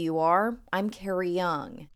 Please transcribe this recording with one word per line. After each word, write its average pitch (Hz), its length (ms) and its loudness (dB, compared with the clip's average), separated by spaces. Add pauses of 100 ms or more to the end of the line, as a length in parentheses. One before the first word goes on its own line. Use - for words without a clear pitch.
U 160 120 0
R, 175 400 4 (140)
I'm 196 180 0
Carrie 190 400 -4
Young. 170 680 -2